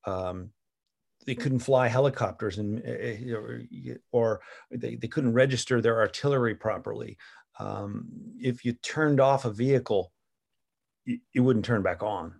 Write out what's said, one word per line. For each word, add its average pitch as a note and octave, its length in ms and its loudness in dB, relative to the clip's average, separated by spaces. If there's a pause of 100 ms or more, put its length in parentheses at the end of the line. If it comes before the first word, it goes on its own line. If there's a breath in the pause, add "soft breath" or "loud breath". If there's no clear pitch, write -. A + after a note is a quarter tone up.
Um, F#2 460 -4 (760)
they C3+ 100 -2
couldn't C3 240 0
fly B2+ 280 4
helicopters A2+ 720 0
and, G#2+ 260 -4
uh, A#2 500 -6
or, A#2 280 -10 (500)
or A2+ 280 2 (300 loud breath)
they, A#2 260 -6
they A#2+ 120 -8
couldn't B2+ 240 0
register B2+ 480 4
their A2+ 200 2
artillery A#2+ 540 2
properly. G#2+ 640 -6 (420 loud breath)
Um, G2+ 480 -8 (320)
if B2 260 -4
you A#2+ 100 0
turned D3 460 2
off C3+ 260 4
a A2+ 40 0
vehicle, A2+ 640 2 (920)
y-, A#2+ 140 -4 (120)
it B2 80 0
wouldn't B2 240 4
turn A2 180 2
back F#2 200 0
on F2 380 -4